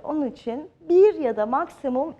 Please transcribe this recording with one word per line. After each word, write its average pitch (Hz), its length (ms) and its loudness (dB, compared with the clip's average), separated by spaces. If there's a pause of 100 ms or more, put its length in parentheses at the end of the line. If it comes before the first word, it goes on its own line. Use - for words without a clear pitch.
Onun 294 220 -4
için 247 440 -8 (100)
bir 370 340 4
ya 254 220 -2
da 214 100 -2
maksimum 277 720 -4